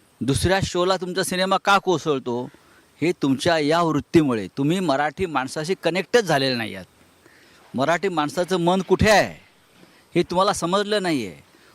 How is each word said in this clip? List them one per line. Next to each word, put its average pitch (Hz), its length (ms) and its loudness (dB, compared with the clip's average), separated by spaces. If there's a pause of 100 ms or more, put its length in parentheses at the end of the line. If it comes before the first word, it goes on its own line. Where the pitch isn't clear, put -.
(200)
दुसऱ्या 156 420 2
शोला 180 340 0
तुमचा 180 260 -4
सिनेमा 185 340 0
का 202 200 2
कोसळतो, 135 720 -2 (520)
हे 165 100 2
तुमच्या 160 480 0
या 156 220 2
वृत्तीमुळे. 143 640 2
तुम्ही 151 320 -2
मराठी 165 460 -2
माणसाशी 151 580 -4
कनेक्टच 180 380 0
झालेले 135 340 0
नाही 107 200 -8
आहात. 95 100 -14 (880)
मराठी 160 340 -2
माणसाचं 170 500 -2
मन 175 240 2
कुठे 185 280 2
आहे 139 380 2 (680)
हे 170 80 2
तुम्हाला 185 300 0
समजलं 202 480 -2
नाही 147 260 -2
आहे, 76 160 -16 (320)